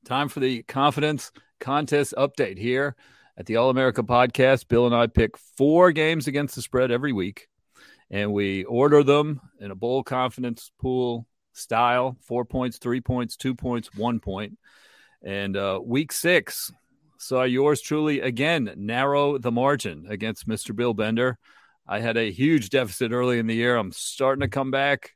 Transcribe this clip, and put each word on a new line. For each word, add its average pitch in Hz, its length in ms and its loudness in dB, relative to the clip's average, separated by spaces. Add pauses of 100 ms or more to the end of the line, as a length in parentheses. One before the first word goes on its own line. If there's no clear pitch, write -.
Time 135 240 -2
for 143 120 -8
the 131 240 0
confidence 147 680 0 (280)
contest 143 580 0
update 123 400 -2
here 127 360 -2 (440)
at 95 80 -12
the 110 100 0
All 127 140 6
America 127 320 2
Podcast. 127 680 4
Bill 120 160 6
and 120 100 4
I 117 120 4
pick 113 320 0
four 160 540 4
games 156 340 0
against 143 280 -2
the 123 60 -10
spread 127 300 0
every 127 240 0
week, 98 340 -4 (640)
and 104 220 -2
we 98 320 -2
order 143 380 6
them 147 380 2 (180)
in 101 120 -12
a 95 40 -12
bowl 120 280 -2
confidence 127 760 -6
pool 123 480 -4 (280)
style: 123 680 0
four 120 240 -4
points, 127 340 -4
three 123 220 -2
points, 123 360 -4
two 131 180 -4
points, 120 420 -6
one 113 240 -2
point. 101 380 -10 (680)
And, 98 320 -6
uh, 98 260 -2
week 131 300 -2
six - 580 0 (460)
saw 127 280 -2
yours 135 360 2
truly 151 400 -2
again 131 560 -2
narrow 139 640 0
the 120 140 -4
margin 117 580 -2
against 107 380 -8
Mister 110 260 -6
Bill 120 180 0
Bender. 113 460 0 (480)
I 104 140 -4
had 113 160 -2
a 113 140 0
huge 131 400 0
deficit 120 420 -2
early 123 260 2
in 113 80 -2
the 113 80 -2
year. 120 220 2
I'm 98 160 -2
starting 135 480 -2
to 139 80 -2
come 135 220 -4
back. 139 460 -2